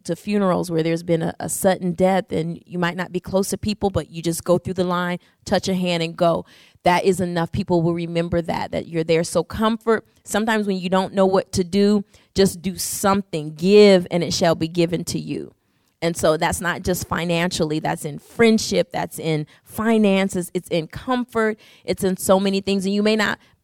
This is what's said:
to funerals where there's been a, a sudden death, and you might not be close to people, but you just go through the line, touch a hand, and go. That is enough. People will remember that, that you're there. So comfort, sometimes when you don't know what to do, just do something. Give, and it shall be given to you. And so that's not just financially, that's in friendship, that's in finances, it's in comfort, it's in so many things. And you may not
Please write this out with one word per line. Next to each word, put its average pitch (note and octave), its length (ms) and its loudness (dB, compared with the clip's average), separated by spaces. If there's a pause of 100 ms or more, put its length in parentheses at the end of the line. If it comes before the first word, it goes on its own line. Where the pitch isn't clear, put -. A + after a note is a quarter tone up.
to E3+ 120 -4
funerals F#3 540 0
where D#3+ 120 0
there's E3 200 0
been E3+ 200 0
a, E3 160 -4
a D#3+ 120 -6
sudden F#3 420 0
death, F#3 400 0
and E3+ 320 -4
you - 140 -10
might F3 180 -2
not F3+ 160 -8
be F3+ 80 -4
close G3 300 -2
to F#3+ 80 -4
people, G3+ 320 -4
but D#3+ 180 -2
you E3 140 -12
just E3 220 -4
go F3 120 4
through F#3 180 -6
the F3+ 100 -2
line, F3 340 -2 (260)
touch F#3+ 240 -2
a G3 60 0
hand, F3+ 280 -2
and E3 140 -6
go. E3+ 300 0 (380)
That F3 200 4
is F#3+ 160 2
enough. F3 320 -2
People F3+ 300 0
will E3+ 120 0
remember E3+ 460 -2
that, E3 300 -6
that - 180 -6
you're E3 160 -4
there. E3 200 2
So E3+ 200 -2
comfort, A3 640 0 (160)
sometimes A3 440 -2
when F#3+ 120 -2
you F3+ 100 -6
don't F#3+ 240 0
know F#3+ 140 4
what F#3+ 260 0
to F#3+ 120 0
do, G3+ 400 2 (300)
just F#3+ 280 2
do F3 160 -6
something. F3+ 760 -2
Give, F#3+ 560 8
and E3+ 140 0
it - 80 -4
shall E3 220 2
be D#3+ 140 -2
given E3+ 360 0
to - 140 -6
you. C#3 340 -8 (500)
And E3+ 120 0
so D#3+ 220 2
that's E3 240 -2
not E3+ 220 -4
just F3+ 260 -4
financially, E3+ 720 -2
that's D#3 260 -4
in D3+ 140 -10
friendship, A3 720 2
that's E3 260 -8
in D3+ 280 -2 (160)
finances, G3 880 0
it's F3 160 -6
in E3 180 -2
comfort, A#3 720 -4 (240)
it's - 220 -4
in F#3 140 0
so F#3+ 200 4
many G3 220 0
things. G3 240 -2
And G3 80 0
you G#3 100 2
may G#3+ 140 2
not G#3 220 -2 (260)